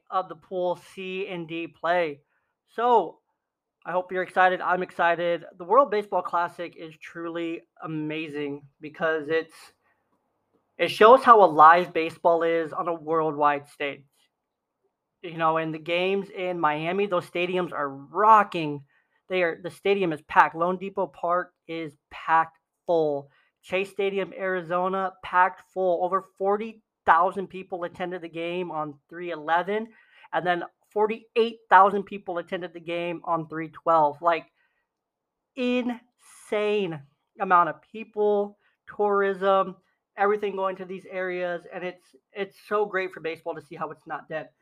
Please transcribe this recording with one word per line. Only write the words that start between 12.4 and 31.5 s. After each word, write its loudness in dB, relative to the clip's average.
is -2
on -8
a -2
worldwide 0
stage. -10
You -12
know, 2
in -2
the -8
games -2
in -6
Miami, 0
those -2
stadiums -2
are -4
rocking. 2
They -2
are, -2
the -10
stadium 0
is -8
packed. 4
loanDepot -4
Park -4
is -10
packed 0
full. 0
Chase -4
Stadium, -4
Arizona, -4
packed 2
full. 0
Over -2
forty -2
thousand 2
people -12
attended -8
the -12
game -8
on -6
three -12
eleven, -2
and -2
then 0
forty-eight -2